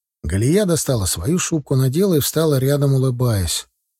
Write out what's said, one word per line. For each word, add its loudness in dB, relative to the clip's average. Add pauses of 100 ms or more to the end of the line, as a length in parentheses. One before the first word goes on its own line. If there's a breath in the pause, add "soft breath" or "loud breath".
(240)
Галия 0
достала 0
свою -2
шубку, -4
надела 2
и 2
встала 0
рядом, 2
улыбаясь. 0 (320)